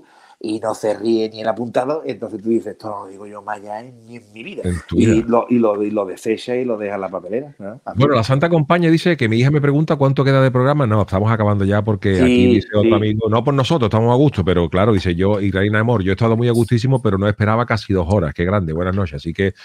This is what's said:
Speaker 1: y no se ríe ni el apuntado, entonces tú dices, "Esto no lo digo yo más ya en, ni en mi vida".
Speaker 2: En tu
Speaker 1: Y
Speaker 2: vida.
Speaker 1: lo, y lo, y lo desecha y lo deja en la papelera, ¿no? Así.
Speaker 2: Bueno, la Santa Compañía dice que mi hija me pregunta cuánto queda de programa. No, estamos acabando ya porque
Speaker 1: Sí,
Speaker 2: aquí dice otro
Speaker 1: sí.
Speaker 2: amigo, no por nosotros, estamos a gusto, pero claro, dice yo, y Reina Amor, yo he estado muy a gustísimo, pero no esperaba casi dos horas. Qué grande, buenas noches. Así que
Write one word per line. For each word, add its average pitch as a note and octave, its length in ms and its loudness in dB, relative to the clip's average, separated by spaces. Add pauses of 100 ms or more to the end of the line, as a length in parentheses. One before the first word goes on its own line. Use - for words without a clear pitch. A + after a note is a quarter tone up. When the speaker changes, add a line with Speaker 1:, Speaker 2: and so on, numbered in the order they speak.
(420)
Speaker 1:
y G#2+ 160 -6
no G#2+ 160 -4
se G#2 200 -2
ríe A2 340 0
ni A2 140 -12
el A2 60 -2
apuntado, B2 580 -4
entonces G#2+ 360 -10
tú A2 60 -4
dices, A2+ 200 0
"Esto G2+ 200 -12
no G2+ 160 -10
lo F#2+ 60 -18
digo G2 160 -18
yo G#2 160 -18
más G#2 180 -10
ya G#2 200 -12
en, A#2+ 260 -20
ni A#2 100 -20
en G#2 160 -20
mi A2 100 -18
vida". D3 220 -12
Speaker 2:
En F2 240 -4
tu E2+ 80 -4
Speaker 1:
Y A2+ 100 4
Speaker 2:
vida. A2 220 2
Speaker 1:
lo, A#2 220 2
y B2 80 4
lo, G#2 240 2
y G#2 80 -2
lo G#2 160 -2
desecha G#2+ 500 -6
y B2+ 80 -4
lo A#2 140 -4
deja G2+ 160 -6
en G2 80 -6
la F#2 80 -8
papelera, G2+ 480 -8
¿no? G#2 260 -14
Así. F#2+ 140 -8
Speaker 2:
Bueno, C#3 160 2
la A2+ 100 0
Santa C#3 240 0
Compañía E3+ 420 2
dice E3 280 2
que A#2 100 0
mi A2 100 0
hija C3+ 120 4
me D3+ 100 2
pregunta C#3+ 360 0
cuánto C3+ 280 2
queda C3+ 160 4
de C3 100 4
programa. C3 360 2
No, G#2+ 160 2
estamos G2 280 0
acabando G#2 360 2
ya G#2 160 2
porque G#2 320 0
Speaker 1:
Sí, F2 80 2
Speaker 2:
aquí B2 320 4
dice G2+ 200 0
otro G#2+ 160 4
Speaker 1:
sí. A2 40 4
Speaker 2:
amigo, G#2+ 340 0
no A2+ 160 2
por C#3 80 0
nosotros, C3+ 360 2
estamos A2+ 220 2
a A#2+ 60 4
gusto, C#3 260 2
pero F2 280 2
claro, G#2 240 2
dice F2+ 200 0
yo, F#2+ 280 0
y G2+ 80 0
Reina G#2 300 0
Amor, A2+ 220 0
yo F#2+ 100 0
he - 20 2
estado A2+ 240 2
muy A#2+ 100 0
a A#2 40 2
gustísimo, A#2+ 500 0
pero G2 160 0
no G2+ 100 0
esperaba A2 380 0
casi G#2+ 260 -4
dos F2+ 160 0
horas. E2+ 240 0
Qué E2+ 140 -2
grande, F#2 260 -2
buenas F2+ 240 -2
noches. E2+ 200 -4
Así D#2+ 180 -8
que G2 180 0 (120)